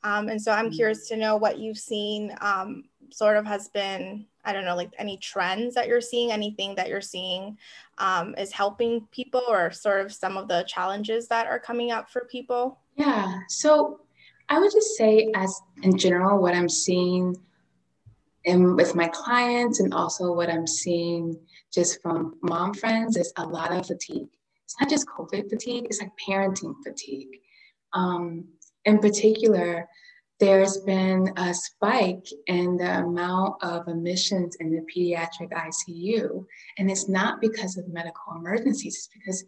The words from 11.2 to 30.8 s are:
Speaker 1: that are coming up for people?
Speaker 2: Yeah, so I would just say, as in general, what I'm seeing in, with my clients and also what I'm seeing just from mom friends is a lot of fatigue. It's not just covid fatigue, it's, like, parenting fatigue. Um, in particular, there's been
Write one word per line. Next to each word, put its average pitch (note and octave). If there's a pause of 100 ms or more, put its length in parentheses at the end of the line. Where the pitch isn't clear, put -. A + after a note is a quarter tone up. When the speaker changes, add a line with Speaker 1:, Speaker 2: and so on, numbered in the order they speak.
Speaker 1:
that A3+
are A3+
coming A#3+
up -
for B3
people? B3 (160)
Speaker 2:
Yeah, G3+
so - (480)
I D4+
would G4+
just G#4+
say, A3
as F#3+ (220)
in F#3
general, F#3
what F3+
I'm F3
seeing F3+ (1080)
in, F3+
with F3
my E3+
clients A#3+
and F#3+
also F3
what E3+
I'm E3
seeing E3+ (320)
just -
from E3
mom F3+
friends A3+
is F3
a -
lot E3
of F3
fatigue. - (380)
It's -
not C#4+
just -
covid G3
fatigue, A#3+
it's, A3
like, F#3+ (160)
parenting F#3+
fatigue. - (540)
Um, F3 (360)
in G#3+
particular, G#3 (540)
there's G3
been F#3+